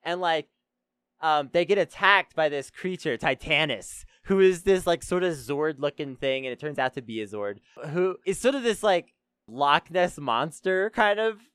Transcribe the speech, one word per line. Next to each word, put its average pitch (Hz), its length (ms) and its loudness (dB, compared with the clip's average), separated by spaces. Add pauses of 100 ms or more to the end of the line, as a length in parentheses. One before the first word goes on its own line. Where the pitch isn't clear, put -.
And, 175 160 -4
like, 165 280 0 (720)
um, 151 320 0
they 175 100 4
get 190 140 2
attacked 190 580 4
by 156 140 2
this 143 220 -6
creature, 175 440 -4
Titanus, 143 880 -2 (200)
who 196 160 0
is 185 240 4
this, 185 240 2
like, 170 160 0
sort 180 200 -2
of 175 120 0
Zord-looking 143 800 -4
thing, 135 320 -4
and 127 40 -6
it 120 80 -10
turns 147 200 -6
out 131 160 0
to 131 80 -10
be 110 180 -6
a 107 60 -6
Zord, 101 320 -6 (300)
who 180 360 0
is 190 140 -2
sort 269 160 2
of 262 80 -4
this, 226 180 -2
like, 185 320 0 (340)
Loch 143 440 0
Ness 175 260 0
Monster 156 720 -2
kind 208 300 2
of 220 180 -2 (160)